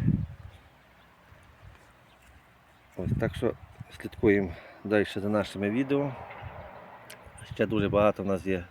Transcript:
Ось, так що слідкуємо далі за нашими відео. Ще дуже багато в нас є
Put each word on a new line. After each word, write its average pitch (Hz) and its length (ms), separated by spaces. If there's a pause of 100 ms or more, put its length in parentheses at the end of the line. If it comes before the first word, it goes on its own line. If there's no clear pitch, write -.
(3000)
Ось, 92 220
так 113 160
що - 180 (480)
слідкуємо 101 500 (320)
далі 104 220 (100)
за 101 140
нашими 101 400
відео. 139 420 (1400)
Ще 113 120
дуже 101 240
багато 101 340
в - 20
нас 92 200
є 92 260